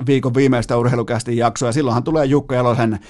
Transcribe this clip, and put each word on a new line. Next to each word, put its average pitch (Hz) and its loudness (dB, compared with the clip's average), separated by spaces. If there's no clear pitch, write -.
viikon 131 2
viimeistä 127 2
urheilukästin 120 -2
jaksoa, 117 0
ja 110 -2
silloinhan 123 0
tulee 156 0
Jukka 135 0
Jalosen 117 0